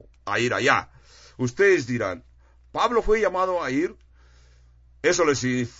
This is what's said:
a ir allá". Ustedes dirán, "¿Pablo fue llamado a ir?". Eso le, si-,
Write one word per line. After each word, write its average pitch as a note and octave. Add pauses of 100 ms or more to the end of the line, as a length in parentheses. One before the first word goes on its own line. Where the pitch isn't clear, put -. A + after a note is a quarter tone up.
(260)
a G2+
ir A#2
allá". A2+ (460)
Ustedes D#3
dirán, G#2+ (480)
"¿Pablo A3
fue A3
llamado F3+
a C3+
ir?". C#3+ (1040)
Eso F3
le, C#3+
si-, B2 (100)